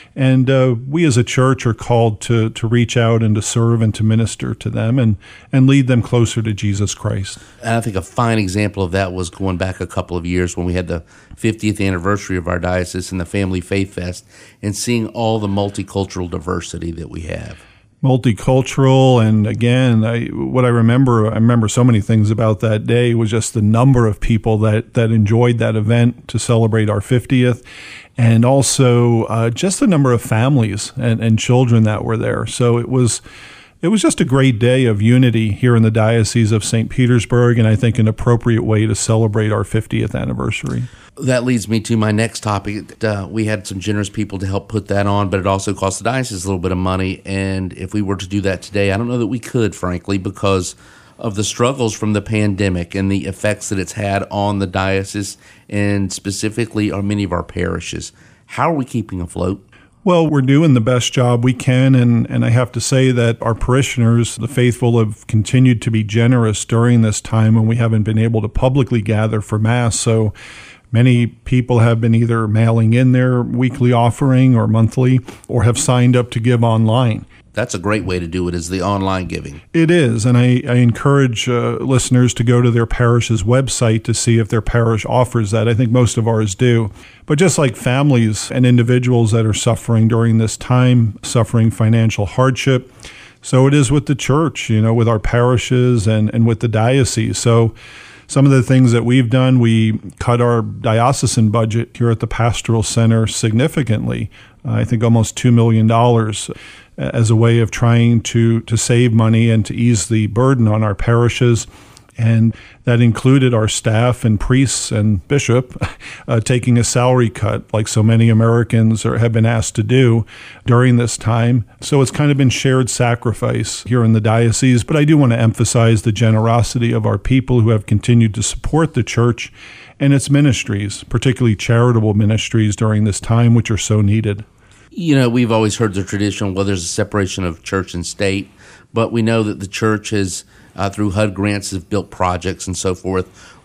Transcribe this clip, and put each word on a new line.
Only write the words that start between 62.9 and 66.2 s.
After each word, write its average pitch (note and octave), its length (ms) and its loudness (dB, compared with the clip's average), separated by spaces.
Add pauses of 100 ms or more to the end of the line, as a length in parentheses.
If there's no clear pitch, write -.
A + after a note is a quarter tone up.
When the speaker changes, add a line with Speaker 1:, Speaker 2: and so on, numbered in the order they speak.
Speaker 1:
that A#2 320 0
our A2+ 140 -2
parishioners, A#2 800 0
the A#2+ 100 -6
faithful, A#2+ 540 0
have G#2+ 260 -4
continued B2 560 2
to A#2+ 80 -4
be A2 140 -2
generous A#2 600 0